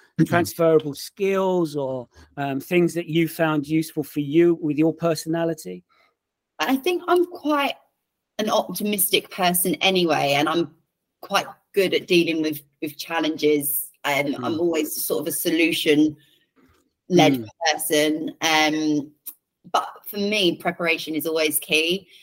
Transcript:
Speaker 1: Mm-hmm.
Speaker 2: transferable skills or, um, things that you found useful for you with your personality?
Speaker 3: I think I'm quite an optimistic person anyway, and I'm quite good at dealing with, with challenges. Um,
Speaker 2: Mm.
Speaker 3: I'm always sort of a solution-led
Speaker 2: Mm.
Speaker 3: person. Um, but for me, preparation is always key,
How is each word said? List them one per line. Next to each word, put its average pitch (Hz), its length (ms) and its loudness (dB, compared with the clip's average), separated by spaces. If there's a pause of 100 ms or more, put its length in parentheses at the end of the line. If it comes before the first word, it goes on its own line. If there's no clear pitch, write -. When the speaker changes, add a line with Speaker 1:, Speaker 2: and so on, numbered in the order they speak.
(160)
Speaker 1:
Mm-hmm. 160 120 2
Speaker 2:
transferable 160 680 2
skills 185 800 -2
or, 131 320 -6 (300)
um, 139 240 -4
things 170 340 2
that 170 120 -6
you 160 200 0
found 156 400 0
useful 156 380 -2
for - 160 -8
you 165 400 4
with 147 180 -2
your 156 160 2
personality? 165 880 -4 (800)
Speaker 3:
I 269 160 0
think 349 320 -2
I'm 349 180 4
quite 285 480 -2 (640)
an 214 100 -2
optimistic 208 840 0
person 180 480 0
anyway, 156 540 2
and 147 140 2
I'm 165 240 -2 (480)
quite - 260 -2 (260)
good 185 220 2
at - 120 -2
dealing 170 360 2
with, 156 200 -4 (180)
with 151 160 -10
challenges. 151 920 0 (160)
Um, 143 220 0
Speaker 2:
Mm. 127 180 -4
Speaker 3:
I'm 151 160 -2
always 165 340 -2
sort 147 280 -4
of 151 40 -6
a 165 60 -6
solution-led 156 2000 0
Speaker 2:
Mm. 113 160 -4 (240)
Speaker 3:
person. 151 680 0
Um, 156 720 0 (600)
but - 160 -2 (180)
for 208 120 -12
me, 202 400 0
preparation 165 580 -4
is 147 100 -4
always 156 320 0
key, 170 480 0 (160)